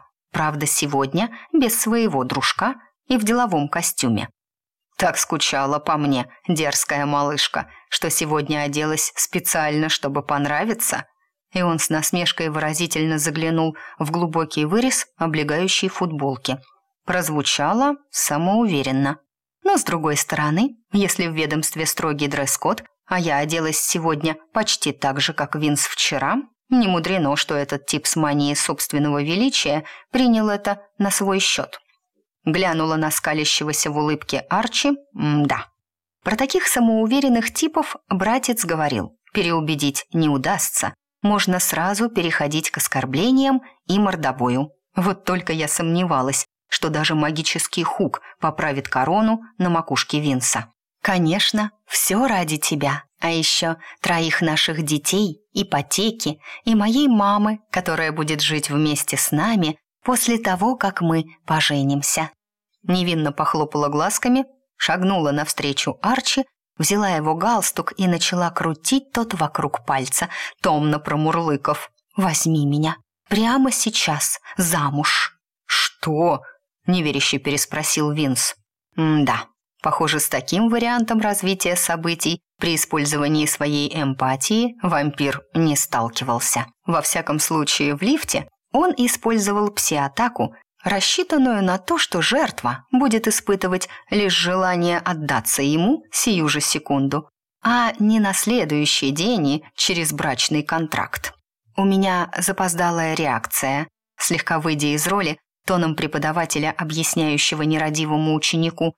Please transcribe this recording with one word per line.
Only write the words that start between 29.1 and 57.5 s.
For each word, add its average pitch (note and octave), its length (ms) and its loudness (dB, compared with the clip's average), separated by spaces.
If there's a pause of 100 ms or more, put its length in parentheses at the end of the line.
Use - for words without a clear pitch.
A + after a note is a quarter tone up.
величия D#3 600 0 (260)
принял A#3 380 4
это G3+ 340 -2 (160)
на G3+ 100 2
свой G3 300 0
счёт. - 400 -2 (640)
Глянула D#3+ 500 2
на D#3 140 0
скалящегося D3+ 800 -2
в D3 80 -2
улыбке D3+ 500 -2
Арчи. A#3 440 0 (240)
М-да. D3 500 0 (580)
Про G#3 120 0
таких C4+ 320 0
самоуверенных A#3 840 2
типов D#4 440 -2 (120)
братец A3+ 580 0
говорил: D3+ 520 -2 (160)
«Переубедить D#3 800 0
не D#3+ 160 4
удастся, D3 640 0 (300)
можно G3 360 2
сразу F#3+ 480 0
переходить D#3+ 640 -2
к - 80 -8
оскорблениям A#3+ 840 2 (260)
и F#3 100 2
мордобою». C#3+ 720 0 (260)
Вот F#3+ 300 0
только F3+ 280 -2
я D#3 140 -2
сомневалась, E3 800 0 (240)
что - 200 -2
даже D#3 260 0
магический D#3 680 -2
хук - 380 -2 (180)
поправит D3 480 -2
корону G#3+ 540 2 (160)
на F3+ 120 2
макушке D#3+ 500 -2
Винса. B2+ 520 -2 (300)
«Конечно, G3 680 0 (160)
всё A3+ 400 0
ради F3 300 0
тебя, C#3+ 460 -2 (160)
а E3 120 -2
ещё E3 460 0 (240)
троих E3 400 0
наших D#3+ 420 0
детей, D#3 560 0 (140)
ипотеки F#3+ 880 -2 (260)
и A3+ 100 4
моей A3+ 320 4
мамы, G#3 520 4 (120)